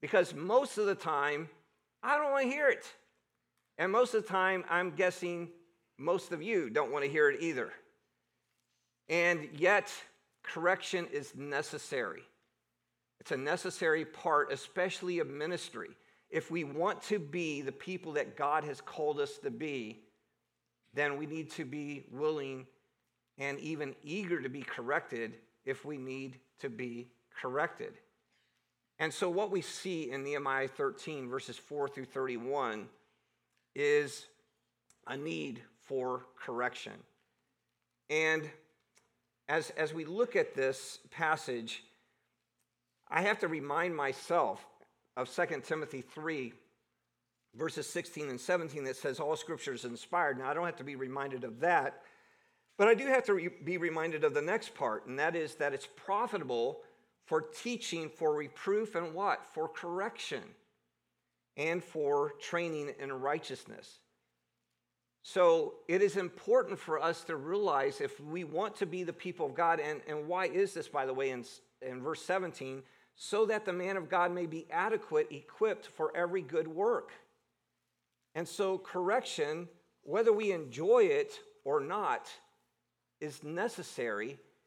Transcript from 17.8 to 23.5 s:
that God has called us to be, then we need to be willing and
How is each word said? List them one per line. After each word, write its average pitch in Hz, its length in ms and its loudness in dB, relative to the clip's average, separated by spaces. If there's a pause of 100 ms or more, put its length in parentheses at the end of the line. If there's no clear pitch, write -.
that 143 240 -2
God 151 260 2
has 147 180 -6
called 151 380 -2
us 143 200 -2
to 143 120 -4
be, 120 540 -6 (880)
then 143 240 0
we 151 100 -4
need 156 260 -8
to 165 120 -6
be 143 480 -8
willing 135 560 -2 (680)
and 139 200 -4